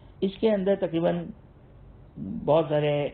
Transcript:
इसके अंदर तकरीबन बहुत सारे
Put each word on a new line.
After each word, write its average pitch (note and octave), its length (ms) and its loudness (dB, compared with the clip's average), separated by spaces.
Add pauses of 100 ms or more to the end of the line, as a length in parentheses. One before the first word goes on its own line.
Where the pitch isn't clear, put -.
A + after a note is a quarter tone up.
(220)
इसके G3 260 0
अंदर G3 280 2
तकरीबन E3+ 500 -2 (920)
बहुत D3 500 0
सारे D3 220 2 (240)